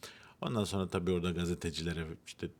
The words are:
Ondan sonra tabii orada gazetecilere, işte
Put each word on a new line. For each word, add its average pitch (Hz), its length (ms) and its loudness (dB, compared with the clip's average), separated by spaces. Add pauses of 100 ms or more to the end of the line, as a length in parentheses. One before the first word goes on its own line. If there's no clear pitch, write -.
(460)
Ondan 117 180 2
sonra 92 260 2
tabii 92 220 2
orada 90 200 4
gazetecilere, 82 760 0 (200)
işte - 200 -6 (120)